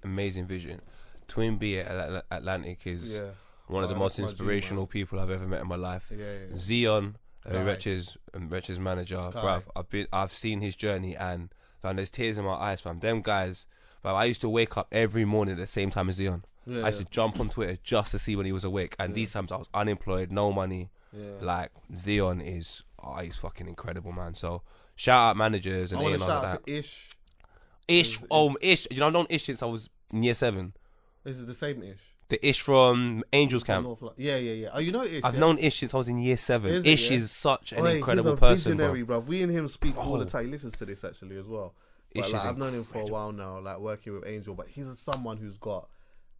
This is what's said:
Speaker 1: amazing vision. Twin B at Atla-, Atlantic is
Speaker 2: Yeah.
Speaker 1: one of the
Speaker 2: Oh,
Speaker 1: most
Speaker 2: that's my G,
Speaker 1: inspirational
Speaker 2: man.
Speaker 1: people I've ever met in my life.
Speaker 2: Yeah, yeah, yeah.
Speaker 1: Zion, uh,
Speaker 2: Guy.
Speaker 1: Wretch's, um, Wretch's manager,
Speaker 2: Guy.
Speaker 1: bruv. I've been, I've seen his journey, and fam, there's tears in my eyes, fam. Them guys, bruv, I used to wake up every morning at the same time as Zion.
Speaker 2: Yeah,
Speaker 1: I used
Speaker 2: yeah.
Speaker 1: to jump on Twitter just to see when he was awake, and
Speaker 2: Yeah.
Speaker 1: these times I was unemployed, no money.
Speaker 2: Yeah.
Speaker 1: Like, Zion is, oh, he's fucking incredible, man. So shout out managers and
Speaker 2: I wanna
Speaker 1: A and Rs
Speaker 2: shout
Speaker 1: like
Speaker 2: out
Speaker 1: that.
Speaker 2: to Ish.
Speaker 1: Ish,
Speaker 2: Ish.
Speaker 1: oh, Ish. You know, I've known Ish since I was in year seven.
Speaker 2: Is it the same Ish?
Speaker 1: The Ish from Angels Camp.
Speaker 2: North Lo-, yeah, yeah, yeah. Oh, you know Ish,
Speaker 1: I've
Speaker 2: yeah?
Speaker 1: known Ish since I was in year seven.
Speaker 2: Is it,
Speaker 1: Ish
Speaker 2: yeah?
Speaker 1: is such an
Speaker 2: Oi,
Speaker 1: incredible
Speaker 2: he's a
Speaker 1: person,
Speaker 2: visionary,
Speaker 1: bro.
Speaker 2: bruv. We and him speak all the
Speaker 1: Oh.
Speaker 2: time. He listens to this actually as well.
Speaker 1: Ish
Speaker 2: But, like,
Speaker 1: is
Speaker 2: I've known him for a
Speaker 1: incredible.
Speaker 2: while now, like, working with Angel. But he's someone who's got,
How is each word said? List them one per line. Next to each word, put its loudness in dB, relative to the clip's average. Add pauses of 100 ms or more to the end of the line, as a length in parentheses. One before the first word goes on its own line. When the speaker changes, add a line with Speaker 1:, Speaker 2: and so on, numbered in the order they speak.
Speaker 1:
amazing -4
vision. -10 (480)
Twin 0
B -2
at -6
Atla-, -6
Atlantic -6
is -8
Speaker 2:
Yeah. -10 (360)
Speaker 1:
one -2
of -2
the -4
Speaker 2:
Oh, -4
Speaker 1:
most 0
Speaker 2:
that's -4
my -2
G, -6
Speaker 1:
inspirational -2
Speaker 2:
man. -10
Speaker 1:
people -6
I've 0
ever -4
met -4
in -8
my -6
life. -8
Speaker 2:
Yeah, -8
yeah, -10 (120)
yeah. -10
Speaker 1:
Zion, 2 (300)
uh, -8
Speaker 2:
Guy. 0
Speaker 1:
Wretch's, -4 (180)
um, -10
Wretch's -6
manager, -4 (160)
Speaker 2:
Guy. -8
Speaker 1:
bruv. 0 (100)
I've -8
been, -4
I've -2
seen -4
his -4
journey, -4
and -8 (280)
fam, -4
there's -4
tears -2
in -4
my -2
eyes, -4
fam. -10
Them 0
guys, -2 (360)
bruv, -2
I 4
used 0
to -2
wake 2
up -4
every 2
morning 2
at -8
the -8
same -2
time -2
as -2
Zion. -4 (220)
Speaker 2:
Yeah, -6
Speaker 1:
I 0
used -2
Speaker 2:
yeah. -6
Speaker 1:
to -16
jump 0
on -2
Twitter -4
just 0
to 0
see -2
when -2
he -4
was -4
awake, -4
and -4
Speaker 2:
Yeah. -4
Speaker 1:
these -2
times -6
I -6
was -14
unemployed, -2
no 2
money. -4 (220)
Speaker 2:
Yeah. -14 (100)
Speaker 1:
Like, -4 (220)
Zion 0
is, -10 (200)
oh, -12
he's -10
fucking -10
incredible, -12
man. -8
So -8 (340)
shout 8
out 4
managers 0
and -2
Speaker 2:
I 0
wanna 0
Speaker 1:
A 0
and 0
Rs -2
Speaker 2:
shout 0
Speaker 1:
like -4
Speaker 2:
out -10
Speaker 1:
that. -14
Speaker 2:
to -8
Ish. -14 (800)
Speaker 1:
Ish, 6
Speaker 2:
Ish. -16
Speaker 1:
oh, 6
Ish. 6
You -2
know, 6
I've 2
known 4
Ish -2
since -6
I -4
was -6 (240)
in 0
year 4
seven. -2 (500)
Speaker 2:
Is -12
it -14
the -12
same -8
Ish? -18 (140)
Speaker 1:
The -2
Ish 4
from 6 (100)
Angels 4
Camp. 0
Speaker 2:
North -12
Lo-, -14
yeah, -2
yeah, -4
yeah. -6
Oh, -4
you -2
know 0
Ish, -4
Speaker 1:
I've 2
Speaker 2:
yeah? 4
Speaker 1:
known 10
Ish 2
since -2
I 4
was 0
in 0
year 4
seven. 2
Speaker 2:
Is 2
it, 8
Speaker 1:
Ish 8
Speaker 2:
yeah? 4
Speaker 1:
is -2
such 0
an 0
Speaker 2:
Oi, 4
Speaker 1:
incredible 2
Speaker 2:
he's 0
a 12
Speaker 1:
person, 12
Speaker 2:
visionary, 0
Speaker 1:
bro. 0
Speaker 2:
bruv. -10
We -2
and 2
him -2
speak 2
all -2
the 0
Speaker 1:
Oh. -6
Speaker 2:
time. -4
He -6
listens -10
to -6
this -12
actually -12
as -12
well. -10 (360)
Speaker 1:
Ish -6
Speaker 2:
But, -2
like, -2
Speaker 1:
is -2
Speaker 2:
I've -4
known -4
him -6
for -10
a -6
Speaker 1:
incredible. -6
Speaker 2:
while -6
now, -10
like, -10
working -8
with -10
Angel. -10
But -14
he's -14
someone -6
who's -12
got, -8 (520)